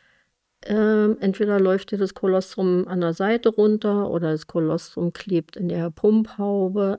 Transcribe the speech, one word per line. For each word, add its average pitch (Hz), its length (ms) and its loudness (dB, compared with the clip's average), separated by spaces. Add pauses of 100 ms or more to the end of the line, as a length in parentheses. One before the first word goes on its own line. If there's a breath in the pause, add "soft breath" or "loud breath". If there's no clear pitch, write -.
(640 soft breath)
ähm, 214 560 2
entweder 202 400 0
läuft 190 320 2
dir 202 60 -2
das 190 160 -2
Kolostrum 185 760 0
an 180 140 -2
der 165 100 0
Seite 220 380 0
runter 214 600 2
oder 170 220 -2
das 156 140 -4
Kolostrum 165 640 -4
klebt - 440 -4
in 180 120 -4
der 170 220 -4
Pumphaube. 202 1080 0